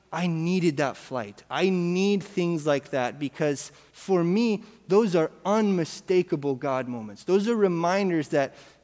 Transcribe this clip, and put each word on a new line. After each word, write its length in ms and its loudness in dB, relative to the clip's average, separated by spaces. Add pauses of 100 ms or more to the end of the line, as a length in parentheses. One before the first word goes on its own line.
(100)
I 160 -2
needed 520 0
that 180 -2
flight. 540 -10
I 180 0
need 540 0
things 440 -2
like 240 0
that 280 -2
because 520 -4 (220)
for 320 0
me, 400 0 (240)
those 260 4
are 160 2 (140)
unmistakable 1080 0
God 340 -4
moments. 360 -10
Those 220 2
are 80 2
reminders 760 2
that 260 0 (300)